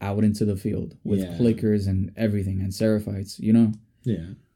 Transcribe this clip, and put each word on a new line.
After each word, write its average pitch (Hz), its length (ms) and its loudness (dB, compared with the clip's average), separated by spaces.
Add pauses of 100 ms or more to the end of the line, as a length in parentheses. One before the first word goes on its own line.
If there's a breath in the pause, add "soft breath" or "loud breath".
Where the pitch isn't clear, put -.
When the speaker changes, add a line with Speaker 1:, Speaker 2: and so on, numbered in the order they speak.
Speaker 1:
out 101 220 0
into 107 220 2
the 101 100 0
field - 480 -6
with 98 160 0
Speaker 2:
Yeah. 87 180 -6
Speaker 1:
clickers 110 500 2
and 95 300 0
everything 101 440 -2
and 95 100 -4
seraphites, 104 680 -2
you 110 140 2
know? 113 200 6 (300)
Speaker 2:
Yeah, 92 280 -4 (240)